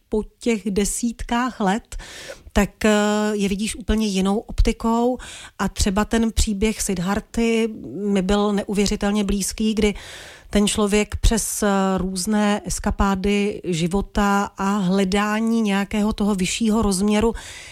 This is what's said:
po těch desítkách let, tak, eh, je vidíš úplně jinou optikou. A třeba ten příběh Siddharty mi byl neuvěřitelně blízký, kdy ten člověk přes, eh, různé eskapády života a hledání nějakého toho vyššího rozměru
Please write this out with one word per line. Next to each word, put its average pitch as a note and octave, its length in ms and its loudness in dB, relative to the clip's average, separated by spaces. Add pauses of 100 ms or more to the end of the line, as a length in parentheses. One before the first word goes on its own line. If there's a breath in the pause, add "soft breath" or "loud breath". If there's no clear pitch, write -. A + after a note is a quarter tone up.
po G#3+ 140 -2 (160)
těch A3 320 -2
desítkách A#3 880 -2
let, G3+ 360 0 (560 loud breath)
tak, - 320 0
eh, G#3+ 60 6 (420)
je G3+ 160 0
vidíš G3+ 280 -4
úplně A3 300 0
jinou G3 320 2
optikou. A#3 800 2 (400 loud breath)
A G3 100 0
třeba G#3 360 0
ten A3+ 280 2
příběh G#3+ 500 0
Siddharty A3 840 0 (440)
mi F#3+ 100 2
byl G#3 300 2
neuvěřitelně G3+ 720 0
blízký, G3+ 500 -2
kdy G#3 200 2 (560 loud breath)
ten G#3 180 4
člověk G#3 480 0
přes, - 460 2
eh, G#3 60 2 (300)
různé G#3 640 0
eskapády G3+ 1000 0
života G3+ 920 0
a G3 200 -2
hledání G#3 840 0
nějakého G3+ 500 0
toho G#3 220 0
vyššího G#3 480 0
rozměru G#3 520 2 (380 loud breath)